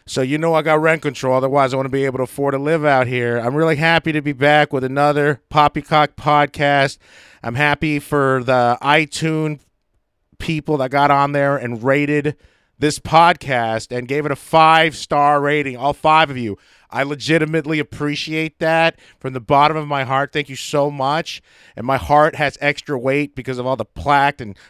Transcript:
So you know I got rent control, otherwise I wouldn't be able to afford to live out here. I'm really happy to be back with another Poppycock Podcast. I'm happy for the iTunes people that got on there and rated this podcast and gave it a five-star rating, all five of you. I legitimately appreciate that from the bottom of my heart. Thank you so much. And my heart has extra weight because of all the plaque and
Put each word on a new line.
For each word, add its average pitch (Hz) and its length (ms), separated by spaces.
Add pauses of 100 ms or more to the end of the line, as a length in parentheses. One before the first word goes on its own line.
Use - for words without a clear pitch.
So - 160
you 135 160
know 165 160
I 156 80
got 156 180
rent 160 220
control, 131 340
otherwise 135 380
I - 20
wouldn't 135 160
be 139 140
able 127 140
to 127 40
afford 139 300
to 135 40
live 151 280
out 131 200
here. 120 320
I'm 120 160
really 160 220
happy 160 380
to 151 80
be 147 100
back 147 400
with 131 140
another 143 640
Poppycock 151 680
Podcast. 143 840 (440)
I'm 117 120
happy 147 440
for 135 460
the 120 360
iTunes 156 760 (840)
people 156 320
that 131 160
got 143 180
on 143 220
there 143 240
and 120 300
rated 143 500 (420)
this 147 220
podcast 131 960
and 123 140
gave 147 160
it 147 60
a 135 40
five-star 156 1040
rating, 143 380
all 135 160
five 156 360
of 135 80
you. 110 200 (320)
I 127 140
legitimately 151 760
appreciate 156 800
that 165 400 (200)
from 131 120
the 127 80
bottom 147 380
of 151 100
my 139 160
heart. 135 300
Thank 147 160
you 135 80
so 147 340
much. 143 500 (360)
And 117 100
my 135 80
heart 147 400
has 143 240
extra 143 400
weight 139 360
because 127 220
of 123 80
all 131 120
the 110 80
plaque 139 560
and 101 160 (120)